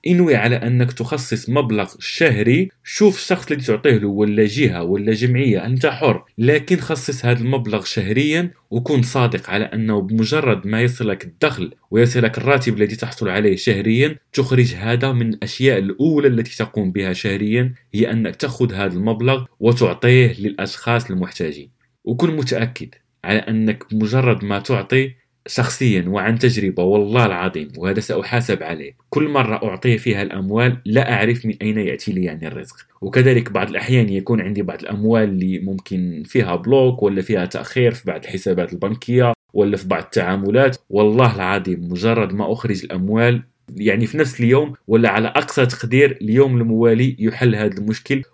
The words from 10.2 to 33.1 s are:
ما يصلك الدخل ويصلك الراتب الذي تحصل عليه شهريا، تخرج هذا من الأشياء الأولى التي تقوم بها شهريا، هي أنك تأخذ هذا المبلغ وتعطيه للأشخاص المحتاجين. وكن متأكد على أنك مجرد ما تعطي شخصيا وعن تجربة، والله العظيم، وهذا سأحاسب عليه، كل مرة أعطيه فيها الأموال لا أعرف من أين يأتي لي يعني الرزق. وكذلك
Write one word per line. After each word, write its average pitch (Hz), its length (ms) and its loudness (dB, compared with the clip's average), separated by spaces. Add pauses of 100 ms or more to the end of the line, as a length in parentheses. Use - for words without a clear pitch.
ما 110 160 0
يصلك 117 420 -2
الدخل 95 480 -4 (180)
ويصلك 117 480 2
الراتب 127 380 0
الذي 104 200 0
تحصل 110 320 -6
عليه 98 280 2
شهريا، 117 600 0 (160)
تخرج 127 420 2
هذا 120 380 -2
من 120 160 0
الأشياء 110 500 0
الأولى 139 500 2
التي 120 280 0
تقوم 104 360 -2
بها 95 200 -2
شهريا، 107 640 0 (200)
هي 107 160 2
أنك 107 260 -2
تأخذ 123 380 -2
هذا 95 200 -2
المبلغ 117 500 0 (160)
وتعطيه 120 800 4
للأشخاص 104 720 -4
المحتاجين. 82 600 -6 (340)
وكن 156 320 -2
متأكد 123 580 -4 (300)
على 104 140 0
أنك 110 540 -2
مجرد 110 520 0
ما 101 140 -2
تعطي 127 540 -2 (360)
شخصيا 120 600 0
وعن 101 300 0
تجربة، 98 440 0
والله 104 440 4
العظيم، 87 420 -4 (100)
وهذا 98 220 -2
سأحاسب 110 600 -2
عليه، 78 340 -10 (140)
كل 151 180 0
مرة 123 260 0 (100)
أعطيه 110 320 -2
فيها 104 260 -2
الأموال 107 600 -2
لا 113 280 0
أعرف 113 340 0
من 107 160 -2
أين 107 160 -2
يأتي 101 340 -4
لي 92 120 -2
يعني 78 240 -8
الرزق. 71 280 -14 (240)
وكذلك 120 520 2